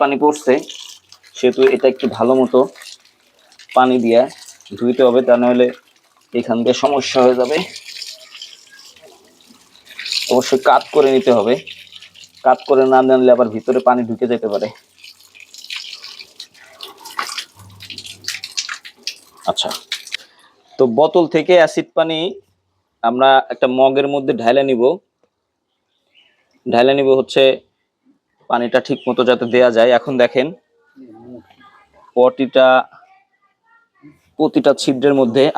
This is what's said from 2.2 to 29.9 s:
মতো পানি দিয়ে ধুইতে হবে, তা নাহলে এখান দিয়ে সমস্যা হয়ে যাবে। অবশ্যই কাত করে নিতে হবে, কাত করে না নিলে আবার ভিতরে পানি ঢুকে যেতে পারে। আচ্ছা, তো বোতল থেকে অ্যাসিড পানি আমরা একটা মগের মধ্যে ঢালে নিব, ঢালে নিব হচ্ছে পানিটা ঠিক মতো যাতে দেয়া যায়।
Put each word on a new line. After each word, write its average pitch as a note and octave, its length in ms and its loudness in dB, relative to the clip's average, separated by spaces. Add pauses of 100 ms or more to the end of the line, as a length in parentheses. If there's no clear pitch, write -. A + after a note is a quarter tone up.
মতো B2+ 180 2 (1160)
পানি B2+ 180 2 (100)
দিয়ে A#2 160 2 (560)
ধুইতে A#2+ 300 -2
হবে, B2 200 2
তা A#2+ 140 4
নাহলে B2 260 2 (680)
এখান A#2 300 -4
দিয়ে B2 200 0
সমস্যা C3+ 420 -2
হয়ে B2 140 4
যাবে। C3 180 -2 (2750)
অবশ্যই B2+ 360 0
কাত B2+ 140 2 (100)
করে C#3 220 2
নিতে B2+ 220 2
হবে, A2 160 0 (920)
কাত B2+ 220 2
করে C3+ 240 4
না C3 160 4
নিলে B2+ 280 4
আবার A#2+ 200 2
ভিতরে B2 320 -4
পানি B2 220 2
ঢুকে A2+ 240 -6
যেতে A2+ 200 -6
পারে। G#2 140 -6 (4000)
আচ্ছা, - 200 -6 (1120)
তো C3+ 40 4 (140)
বোতল D#3+ 260 2 (120)
থেকে D#3 240 0
অ্যাসিড D#3 280 0 (100)
পানি D#3+ 200 -2 (840)
আমরা B2 260 2 (240)
একটা C3 140 0 (120)
মগের C3+ 340 2
মধ্যে C3+ 280 -4
ঢালে B2 280 2
নিব, A#2+ 120 -2 (1800)
ঢালে B2 320 2
নিব C3+ 120 0 (100)
হচ্ছে C3+ 240 0 (1080)
পানিটা A#2+ 380 -2
ঠিক C3 200 -4
মতো B2 220 0
যাতে B2 240 0
দেয়া B2 240 4
যায়। A#2+ 200 4